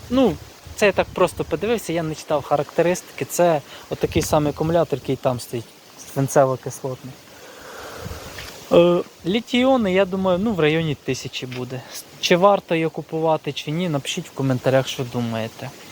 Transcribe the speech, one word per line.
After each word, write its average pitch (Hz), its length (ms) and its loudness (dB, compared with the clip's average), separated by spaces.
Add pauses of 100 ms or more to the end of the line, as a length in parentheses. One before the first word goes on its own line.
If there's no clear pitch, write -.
ну, 240 260 4 (400)
це 214 100 2
я 196 60 6
так 180 220 0
просто - 300 0
подивився, 185 500 -2
я 170 100 -2
не 156 120 -4
читав 147 280 -2
характеристики. 156 800 0
Це 165 360 2 (280)
отакий 156 320 -2
самий 147 320 2
акумулятор, 160 460 0
який 135 160 -2
там 127 240 -2
стоїть, 117 260 -8 (500)
свинцево-кислотний. 131 1000 0 (1600)
Е, 175 320 6 (220)
літій-іонний, 240 680 2
я 196 120 4
думаю, 190 320 0
ну, 214 160 -2
в 175 60 -2
районі 156 360 2
тисячі - 520 -8
буде. 127 340 -8 (400)
Чи - 140 4
варто 185 400 4
його 160 140 0
купувати, 160 640 -2
чи - 180 -8
ні, 175 180 -2
напишіть 147 380 -4
в - 40 -20
коментарях, 131 560 2
що - 160 -6
думаєте. 120 640 -6 (220)